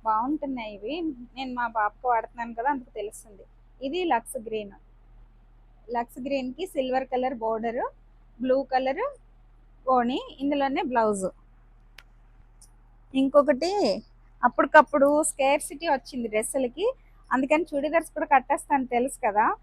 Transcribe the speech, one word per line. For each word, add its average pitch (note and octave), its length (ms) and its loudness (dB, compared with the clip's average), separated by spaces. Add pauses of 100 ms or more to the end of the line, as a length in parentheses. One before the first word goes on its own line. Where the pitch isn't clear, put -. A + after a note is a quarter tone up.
బాగుంటున్నాయి A#3+ 680 -2
ఇవి. A3 280 -6 (340)
నేను C4 180 -8
మా A#3+ 140 -2
పాపకు A3 400 -2
వాడుతున్నాను A#3 460 -2
కదా, A3+ 160 -2
అందుకు C4 260 -6
తెలుస్తుంది. G#3 480 -12 (420)
ఇది E4+ 180 -4
లక్స్ B3+ 360 -2
గ్రీన్, G#3+ 320 -8 (1200)
లక్స్ A#3+ 300 -6
గ్రీన్‌కి C4+ 440 -4
సిల్వర్ C4 380 -2
కలర్ C4 300 -2
బోర్డరు, A3+ 580 -4 (500)
బ్లూ B3+ 220 2
కలర్ C#4 540 -2 (720)
ఓణి, B3 320 2 (180)
ఇందులోనే C#4 420 0
బ్లౌజ్. A3 460 0 (1900)
ఇంకొకటి C#4 880 4 (400)
అప్పటికప్పుడు D4 800 6
స్కేర్సిటీ D4 640 -2
వచ్చింది C4 400 -2
డ్రెస్సులకి, B3+ 680 -2 (380)
అందుకని C#4+ 340 0 (100)
చుడీదార్స్ D#4 340 -2
కూడా D4+ 160 -6
కట్టేస్తాను C#4 600 0
తెలుసు B3 420 -2
కదా. A3 360 2